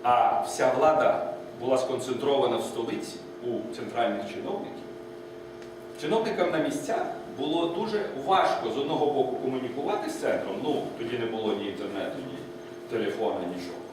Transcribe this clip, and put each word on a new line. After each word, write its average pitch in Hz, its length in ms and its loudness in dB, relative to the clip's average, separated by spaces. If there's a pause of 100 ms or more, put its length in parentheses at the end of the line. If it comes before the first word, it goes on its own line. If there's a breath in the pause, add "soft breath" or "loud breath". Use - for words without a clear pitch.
а 120 380 6
вся - 360 2
влада 156 560 6 (260)
була 127 180 4
сконцентрована 135 800 2
в - 60 0
столиці - 520 -4 (280)
у 117 320 -4
центральних 104 460 0 (120)
чиновників, - 500 -6 (1160)
чиновникам 185 500 2
на 160 60 2
місцях 156 480 0 (320)
було 160 300 2
дуже 208 380 0 (200)
важко - 440 4
з - 80 -2
одного 143 280 2
боку 135 300 2
комунікувати 127 760 -2
з - 40 -6
центром, - 500 0
ну, - 200 0 (140)
тоді 117 200 -2
не 113 80 0
було 110 280 0
ні 101 140 -2
інтернету, - 480 -4 (160)
ні - 60 -8 (520)
телефону, 98 500 0
нічого. 90 400 -6 (140)